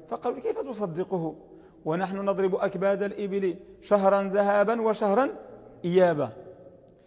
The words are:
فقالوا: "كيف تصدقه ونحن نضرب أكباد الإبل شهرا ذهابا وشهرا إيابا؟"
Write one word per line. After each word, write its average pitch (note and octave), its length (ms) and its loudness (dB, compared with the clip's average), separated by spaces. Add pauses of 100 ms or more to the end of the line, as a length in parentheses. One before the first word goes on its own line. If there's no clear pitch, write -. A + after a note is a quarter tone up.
فقالوا: - 320 -6
"كيف A4 200 -4
تصدقه F#3 760 -6 (500)
ونحن F#3 320 -2
نضرب G3 380 0
أكباد G3 480 0
الإبل G3 520 -4 (260)
شهرا G3 420 4
ذهابا G3+ 580 2
وشهرا A3 480 2 (560)
إيابا؟" E3+ 440 4 (760)